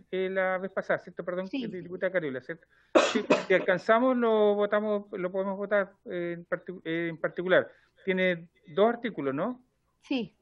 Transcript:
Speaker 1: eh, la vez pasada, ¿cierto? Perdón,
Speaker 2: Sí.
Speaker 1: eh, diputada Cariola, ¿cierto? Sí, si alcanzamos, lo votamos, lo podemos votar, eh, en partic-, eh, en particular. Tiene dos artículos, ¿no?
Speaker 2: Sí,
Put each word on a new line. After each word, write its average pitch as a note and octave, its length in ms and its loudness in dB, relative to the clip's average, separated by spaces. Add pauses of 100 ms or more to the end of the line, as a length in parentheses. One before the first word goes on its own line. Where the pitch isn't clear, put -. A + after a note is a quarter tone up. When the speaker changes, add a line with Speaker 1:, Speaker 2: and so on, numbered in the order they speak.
(120)
Speaker 1:
eh, F#3 180 -2
la F#3+ 280 -2
vez F#3+ 140 -8
pasada, F#3 280 -2
¿cierto? F3+ 240 -14
Perdón, F3+ 240 -6
Speaker 2:
Sí. C4 180 -8
Speaker 1:
eh, - 20 -8
diputada F3+ 440 -6
Cariola, D3 300 -2
¿cierto? - 260 -14 (440)
Sí, G#3+ 140 -2 (220)
si F#3+ 60 4
alcanzamos, A3+ 640 4
lo G#3+ 380 4
votamos, G#3 560 0
lo F3+ 200 -4
podemos F#3+ 260 -4
votar, G3+ 360 0 (120)
eh, F3 320 -6
en E3+ 100 -16
partic-, F3+ 380 -8
eh, E3 240 -2
en E3 80 -8
particular. F3 520 2 (360)
Tiene F#3 440 0 (180)
dos F#3 200 4
artículos, G3 460 -2
¿no? G3+ 280 -4 (400)
Speaker 2:
Sí, A#3+ 400 -4